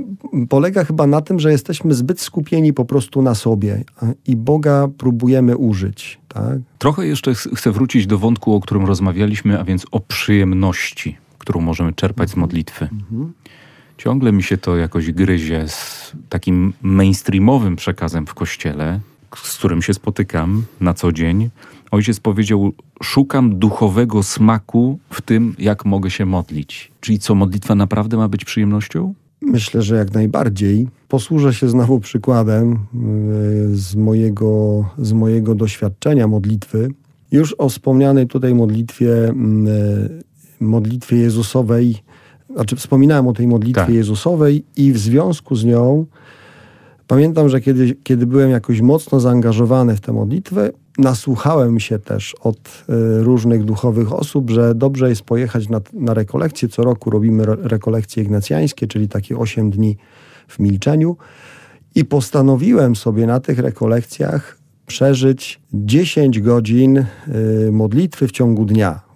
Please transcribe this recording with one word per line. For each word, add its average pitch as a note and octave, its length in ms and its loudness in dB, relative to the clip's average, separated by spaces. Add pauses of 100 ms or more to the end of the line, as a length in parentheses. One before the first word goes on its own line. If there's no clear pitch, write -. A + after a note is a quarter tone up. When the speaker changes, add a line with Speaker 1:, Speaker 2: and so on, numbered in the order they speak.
(500)
Speaker 1:
polega F3 340 2
chyba D#3 240 0
na D3 140 2
tym, F3 180 -2
że D#3 120 2
jesteśmy D3+ 420 0
zbyt C3+ 280 -2
skupieni D#3 520 0
po C3 120 -2
prostu C#3 360 -2
na B2+ 140 2
sobie, G#2 480 -2 (180)
a, A2+ 40 -4 (220)
i C3 80 2
Boga C#3+ 520 2 (100)
próbujemy B2 600 2
użyć, G2+ 720 -4
tak? A#2 300 -6 (200)
Speaker 2:
Trochę D#3 300 0
jeszcze C#3 280 -2
ch-, - 200 -10
chcę A#2+ 160 -2
wrócić A2+ 360 0
do G#2 100 0
wątku, A2 380 0
o G2+ 40 2
którym G2 260 -2
rozmawialiśmy, G2 720 0
a - 40 -6
więc F#2 280 -2
o - 80 -2
przyjemności, F#2+ 1160 -2 (220)
którą F2+ 220 -4
możemy E2 320 -2
czerpać - 360 -4
z - 40 -12
Speaker 1:
Mhm. F#2 80 -2
Speaker 2:
modlitwy. E2 500 -4
Speaker 1:
Mhm. A2+ 420 -10 (640)
Speaker 2:
Ciągle B2+ 340 0
mi G2 120 2
się F#2+ 140 -2
to F2+ 200 -2
jakoś E2 340 -2
gryzie D#2+ 560 0
z - 440 -14 (180)
takim F2+ 520 -2
mainstreamowym F#2+ 920 2
przekazem E2 520 -6
w - 60 -18
Kościele, D#2+ 680 -6 (300)
k-, - 140 -20
z - 140 -12
którym F2 240 0
się G2 120 -2
spotykam F#2+ 720 -2 (180)
na F2 120 0
co F2 180 -2
dzień. E2+ 380 -2 (420)
Ojciec G#2+ 280 0
powiedział: G2+ 540 0 (300)
"Szukam C3 560 2
duchowego G#2+ 640 0
smaku A2+ 760 0 (100)
w - 120 -14
tym, A2+ 380 0
jak G#2 260 -2
mogę G2 260 0
się G2+ 140 -4
modlić". E2 680 -6 (100)
Czyli G#2+ 180 0
co, G#2 160 0
modlitwa G2 400 0
naprawdę G#2+ 420 0
ma A2 100 0
być F#2+ 180 -4
przyjemnością? G#2+ 680 -2 (280)
Speaker 1:
Myślę, A#2+ 400 0
że A2 140 0
jak G2 180 0
najbardziej. G#2+ 760 0 (200)
Posłużę C#3+ 460 0
się B2 160 0
znowu B2 300 2
przykładem, A2+ 760 0
y, G#2+ 1000 -2
z G2 200 -4
mojego, G#2+ 880 2 (120)
z A2+ 160 -2
mojego A2 420 2
doświadczenia G#2+ 720 0
modlitwy. G#2+ 600 -2 (420)
Już D3+ 260 2
o C#3+ 120 0
wspomnianej C3+ 580 2
tutaj B2+ 280 0
modlitwie, A2+ 720 0
mm, A2 380 0
y, G#2 560 -2 (360)
modlitwie A2+ 580 -2
Jezusowej, A#2 800 0 (580)
znaczy A#2 220 -4
wspominałem C#3 520 2
o B2 60 0
tej A#2+ 140 0
modlitwie A#2 380 2
Speaker 2:
Tak. A#2 80 2
Speaker 1:
Jezusowej C#3+ 720 2 (140)
i C#3 160 4
w A#2+ 40 0
związku C#3 580 0
z A2 100 0
nią B2 400 2 (1000)
pamiętam, D3+ 420 4
że C3 120 2
kiedy, B2+ 420 2
kiedy B2 220 0
byłem C3+ 260 2
jakoś A#2 300 0
mocno C#3 380 2
zaangażowany A#2+ 760 2
w G2+ 60 -6
tę A2+ 120 -6
modlitwę, A2+ 560 -2 (280)
nasłuchałem C3 840 2
się G#2+ 200 -4
też G2+ 420 -8
od, - 440 -6 (340)
y, A2 40 2
różnych A#2 420 2
duchowych A2 480 0
osób, C#3 360 -4
że A#2 260 2
dobrze C3 340 0
jest A#2 120 -2
pojechać A#2 480 -4
na, A2 120 -2 (120)
na B2+ 200 -2
rekolekcje. B2 560 -4
Co A#2 140 -4
roku A#2+ 260 -2
robimy A2 340 2
re-, G#2+ 180 0
rekolekcje A2 600 -4
ignacjańskie, A2+ 640 -2
czyli G#2+ 200 -4
takie G#2 300 -6
osiem A2 340 -2
dni G#2 260 0 (500)
w - 120 -14
milczeniu. C#3+ 580 0 (800)
I D#3 100 4
postanowiłem C#3 880 2
sobie A2+ 320 0
na A#2+ 120 0
tych C3 200 -2
rekolekcjach A#2+ 1000 -2 (280)
przeżyć C3 760 0 (120)
dziesięć B2 680 2
godzin, A#2+ 560 4
y, A2 720 -2
modlitwy A#2 560 0
w A#2 40 -6
ciągu A2+ 340 2
dnia. G2+ 360 0 (140)